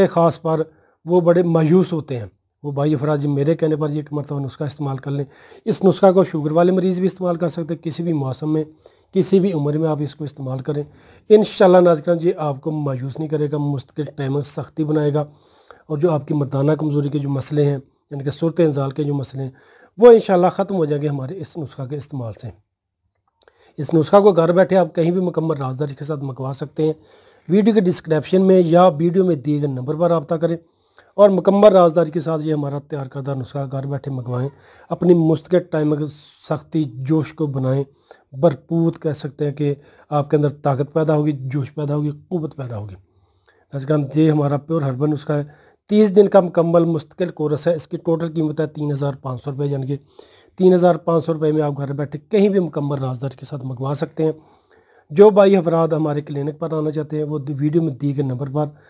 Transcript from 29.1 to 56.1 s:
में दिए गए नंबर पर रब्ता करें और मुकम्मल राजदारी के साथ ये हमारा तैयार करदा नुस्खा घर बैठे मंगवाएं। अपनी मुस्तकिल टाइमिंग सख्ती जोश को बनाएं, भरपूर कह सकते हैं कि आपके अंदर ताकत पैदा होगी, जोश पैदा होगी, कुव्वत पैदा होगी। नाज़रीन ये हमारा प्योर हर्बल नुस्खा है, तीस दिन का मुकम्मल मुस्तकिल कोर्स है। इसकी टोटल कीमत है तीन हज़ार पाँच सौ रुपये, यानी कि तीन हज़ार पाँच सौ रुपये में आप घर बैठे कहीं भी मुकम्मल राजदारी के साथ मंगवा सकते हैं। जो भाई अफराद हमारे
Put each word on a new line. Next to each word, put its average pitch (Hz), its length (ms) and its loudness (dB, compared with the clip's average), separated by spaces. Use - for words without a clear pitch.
में 160 160 0
दिए 147 180 -2
गए 147 100 -2
नंबर 131 260 -6
पर 170 160 0
रब्ता 165 260 -2
करें 165 200 -2
और 202 140 8
मुकम्मल 196 400 4
राजदारी 170 400 4
के 175 100 -4
साथ 156 200 -4
ये 156 120 -4
हमारा 143 280 -4
तैयार 143 280 -10
करदा 139 260 -8
नुस्खा 135 320 -6
घर 131 200 -6
बैठे 139 240 -6
मंगवाएं। 123 380 -6
अपनी 170 220 2
मुस्तकिल 160 460 2
टाइमिंग 151 360 -2
सख्ती - 760 -8
जोश 151 280 -2
को 156 180 -6
बनाएं, 135 360 -2
भरपूर 165 680 0
कह 156 100 -2
सकते 147 320 -8
हैं 143 80 -4
कि 143 220 -2
आपके 147 260 0
अंदर 147 120 2
ताकत 139 260 0
पैदा 156 240 0
होगी, 151 200 2
जोश 131 360 -6
पैदा 147 240 -6
होगी, 151 160 -2
कुव्वत 151 440 -8
पैदा 120 220 -10
होगी। 101 200 -10
नाज़रीन 143 420 -2
ये 156 140 4
हमारा 143 300 0
प्योर 165 240 -4
हर्बल 135 260 -2
नुस्खा 151 240 -4
है, 147 140 -4
तीस 208 220 6
दिन 202 160 6
का 196 140 6
मुकम्मल 170 460 2
मुस्तकिल 165 440 -4
कोर्स 147 360 -4
है। 170 80 2
इसकी 156 240 -10
टोटल 165 300 -2
कीमत 156 300 -4
है 151 100 -2
तीन 147 220 -6
हज़ार 139 260 -4
पाँच 127 240 -10
सौ 147 100 -8
रुपये, 143 160 -6
यानी 135 200 -6
कि 139 100 -6
तीन 185 140 6
हज़ार 175 260 4
पाँच 165 240 0
सौ 165 100 -2
रुपये 156 180 0
में 151 100 0
आप 147 140 -2
घर 143 180 -6
बैठे 143 240 -8
कहीं 208 180 4
भी 196 120 2
मुकम्मल 143 380 -4
राजदारी 131 360 -6
के - 100 -18
साथ 131 200 -12
मंगवा 135 300 -6
सकते 156 280 -4
हैं। 156 100 0
जो 202 200 8
भाई 196 240 6
अफराद 165 380 2
हमारे 151 280 -2